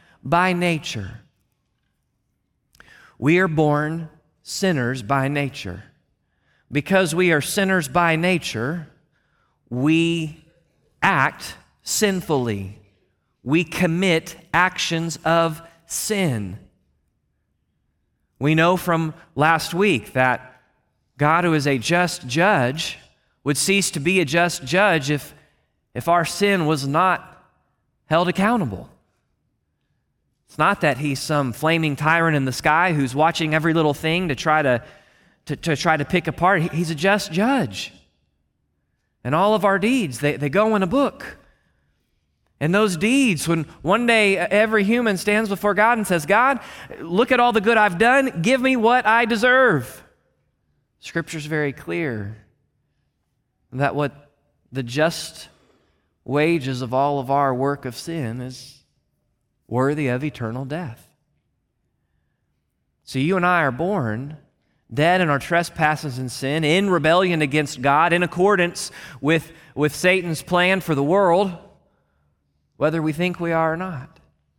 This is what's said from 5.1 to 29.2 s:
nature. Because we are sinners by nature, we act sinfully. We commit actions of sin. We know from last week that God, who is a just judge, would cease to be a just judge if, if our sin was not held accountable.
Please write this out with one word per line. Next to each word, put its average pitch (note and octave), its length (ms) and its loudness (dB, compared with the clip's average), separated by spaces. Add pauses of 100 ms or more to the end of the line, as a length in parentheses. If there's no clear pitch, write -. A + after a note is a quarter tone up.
nature. C3 560 -6 (880)
Because D#3+ 420 2
we F3 180 2
are D3 80 4
sinners F#3+ 480 0
by E3+ 280 2
nature, D#3+ 720 -2 (800)
we D#3+ 760 0 (580)
act D#3 540 0 (260)
sinfully. B2+ 960 -2 (640)
We D#3 220 0
commit E3+ 720 -2 (180)
actions E3 720 -2
of E3 360 0 (260)
sin. A#2+ 720 -4 (1800)
We D3 160 2
know E3+ 220 4
from E3 380 -2 (200)
last D#3 400 0
week F3 380 0
that B2+ 480 -2 (560)
God, D#3+ 280 2
who E3 100 2
is D3 120 0
a C#3 120 0
just E3+ 480 -2
judge, D#3 720 0 (460)
would C#3 120 0
cease G3 360 0
to D#3+ 80 -6
be F3+ 200 0
a E3+ 40 2
just E3 400 -2
judge D#3+ 460 2
if, D3 220 -4 (640)
if B2 140 -6
our E3+ 160 2
sin G3 420 0
was D3 200 -2
not E3+ 580 -2 (600)
held E3+ 220 2
accountable. F3+ 600 -2 (1600)